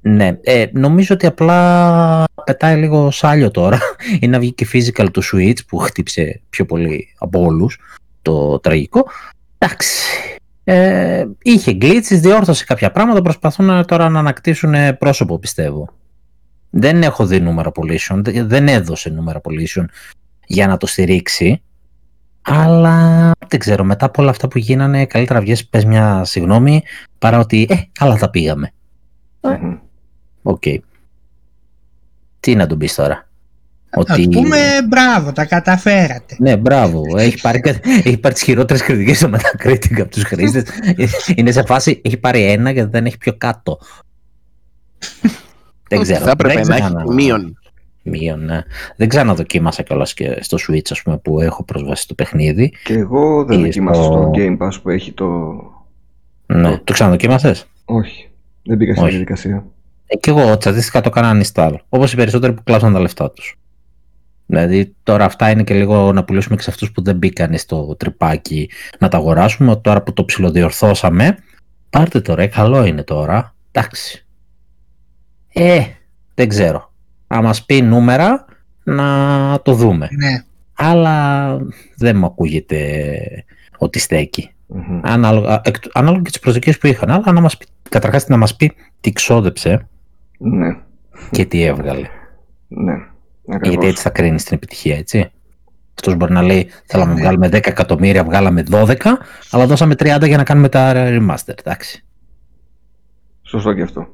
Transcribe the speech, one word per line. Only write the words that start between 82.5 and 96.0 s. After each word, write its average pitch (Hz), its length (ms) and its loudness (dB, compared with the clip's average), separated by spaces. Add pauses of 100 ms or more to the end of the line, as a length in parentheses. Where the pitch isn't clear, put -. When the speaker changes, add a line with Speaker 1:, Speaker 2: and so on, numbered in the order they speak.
Speaker 1:
ότι - 220 -4
στέκει. - 500 -4 (180)
Speaker 2:
Μμμ. 87 360 -10
Speaker 1:
Ανάλογα, 110 600 2
εκ-, - 300 -4
ανάλογα 170 280 2
και 170 80 -6
τις - 100 -12
προσδοκίες 127 380 0
που - 100 -2
είχαν. 127 240 0
Αλλά 196 200 2
να 170 100 4
μας 160 160 0
πει, - 80 -20 (240)
καταρχάς, - 380 0
να 127 100 2
μας 107 180 2
πει 156 160 0 (300)
τι 101 100 -2
ξόδεψε - 760 0 (500)
Speaker 2:
Ναι. 90 300 -2 (640)
Speaker 1:
και 92 140 0
τι 82 180 -2
έβγαλε. 71 440 -4 (600)
Speaker 2:
Ναι, - 260 -6 (540)
ακριβώς. 95 220 -4
Speaker 1:
Γιατί 90 180 0
έτσι 90 140 -2
θα - 80 -4
κρίνεις 82 340 -2
την - 120 -6
επιτυχία, - 420 -8
έτσι. 87 340 -4 (640)
Αυτός - 200 -2